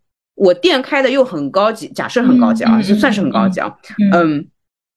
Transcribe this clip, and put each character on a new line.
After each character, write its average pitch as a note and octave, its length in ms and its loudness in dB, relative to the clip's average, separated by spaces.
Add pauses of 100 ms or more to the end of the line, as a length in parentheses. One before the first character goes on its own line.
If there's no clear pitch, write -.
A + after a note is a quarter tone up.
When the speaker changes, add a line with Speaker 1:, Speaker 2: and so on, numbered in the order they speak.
(340)
Speaker 1:
我 F#3+ 180 4
店 C4 300 0
开 C#4 180 -4
的 C4 80 0
又 C4 160 2
很 D3 260 -6
高 G#3 220 0
级， - 160 -12
假 - 180 -8
设 A#3+ 160 -2
很 B3+ 160 4
高 A#3 140 2
级 A3+ 120 -2
啊， A3+ 120 4
Speaker 2:
嗯， A3 40 2
嗯， - 20 -2
Speaker 1:
就 G3 120 0
算 B3 160 2
是 G3+ 120 -2
很 D3 80 -2
高 A2+ 180 0
级 F#3 120 -4
啊， - 140 -8 (240)
Speaker 2:
嗯， G3+ 140 2
嗯。 E3 340 0 (500)